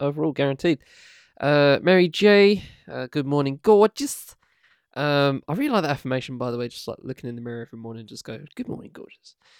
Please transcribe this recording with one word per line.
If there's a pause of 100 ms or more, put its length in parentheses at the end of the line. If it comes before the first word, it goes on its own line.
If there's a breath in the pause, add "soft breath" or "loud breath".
overall,
guaranteed. (600 soft breath)
Uh,
Mary
J, (280 loud breath)
uh,
"Good
morning,
gorgeous." (580)
Um,
I
really
like
that
affirmation,
by
the
way,
just,
like,
looking
in
the
mirror
every
morning,
just
go, (160)
"Good
morning,
gorgeous." (240 soft breath)